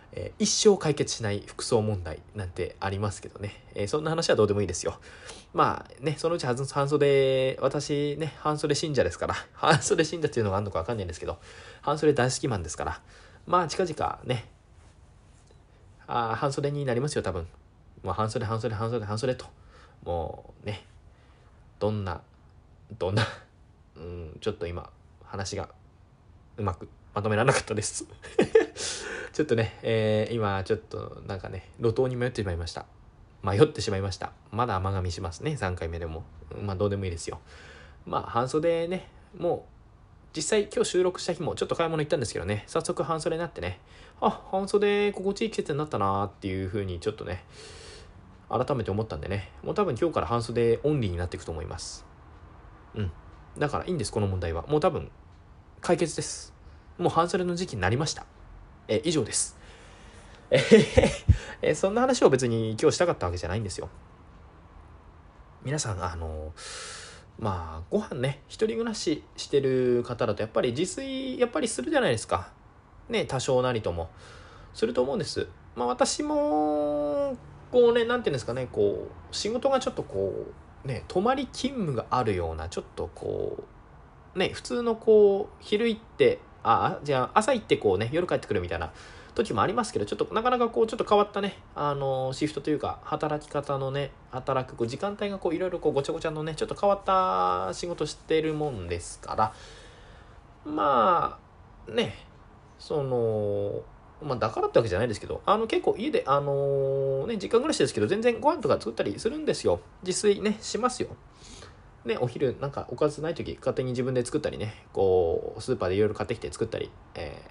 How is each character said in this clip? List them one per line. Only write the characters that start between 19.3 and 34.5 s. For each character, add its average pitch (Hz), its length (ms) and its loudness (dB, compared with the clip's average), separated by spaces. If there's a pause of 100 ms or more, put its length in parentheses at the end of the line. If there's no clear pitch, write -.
と。 - 100 -12 (580)
も - 500 -6 (100)
う - 20 -16
ね、 101 200 -8 (920)
ど 104 120 2
ん 107 120 -2
な、 90 180 -6 (760)
ど 92 140 0
ん 104 40 0
な、 110 100 2 (360)
<laughs> - 340 -20
う - 40 -18
ん、 85 420 -12
ち 110 80 -4
ょ - 20 2
っ - 40 -4
と 85 120 -6
今、 87 220 -10 (340)
話 98 320 -8
が 92 140 -6 (880)
う 107 60 -4
ま 92 100 0
く - 160 -12 (240)
ま 101 80 -2
と 110 80 0
め 104 60 4
ら 110 80 4
れ 131 40 4
な 135 60 8
か - 60 2
っ - 40 -2
た - 100 -6
で - 80 0
す。 - 300 -6
<laughs> - 1200 0
ち - 80 2
ょ - 20 0
っ 151 40 -2
と 117 80 2
ね、 113 260 0
え 110 480 2
ー、 117 60 -2
今 101 280 0
ち 110 100 -2
ょ - 20 2
っ - 40 -2
と - 460 -12
な 101 100 -6
ん 92 40 -8
か - 100 -10
ね、 - 200 -12 (100)
路 117 140 2
頭 131 140 2
に 127 80 -4
迷 123 120 0
っ 123 40 -4
て 113 100 -4
し 95 40 -4
ま 92 60 -2
い 85 60 -2
ま 85 100 -6
し - 60 -10
た。 - 120 -10 (580)
迷 - 140 0
っ 151 100 10
て 139 140 -6
し 104 80 -2
ま 98 80 0
い 95 40 -2
ま 98 100 -2
し - 60 -8
た。 - 160 -8 (180)